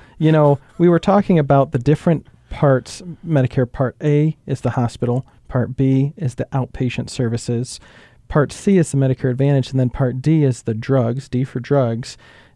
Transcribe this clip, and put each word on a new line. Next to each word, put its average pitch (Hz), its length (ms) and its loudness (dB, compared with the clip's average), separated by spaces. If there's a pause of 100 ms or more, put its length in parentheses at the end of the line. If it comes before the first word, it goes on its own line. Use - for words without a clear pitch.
(180)
You 156 140 4
know, 147 260 4 (200)
we 175 100 4
were 170 120 4
talking 196 380 2
about 139 340 4
the 127 60 -2
different 151 480 0 (240)
parts, 135 520 0 (240)
Medicare 131 440 0
Part 127 300 -4
A 151 360 0 (100)
is 135 140 -4
the 120 100 -2
hospital, 123 560 -4 (220)
Part 123 280 -4
B 135 400 0
is 139 200 -6
the - 160 -6
outpatient 127 580 -6
services, 120 680 -6 (500)
Part 143 240 0
C 196 260 2
is 160 120 2
the 139 60 -4
Medicare 131 340 0
Advantage, 131 400 0
and 127 80 -2
then 127 120 0
Part 127 320 -4
D 156 200 2
is 131 200 0
the 113 120 -4
drugs, 123 540 -2
D 127 160 -2
for 120 160 -8
drugs. 120 560 -2 (400)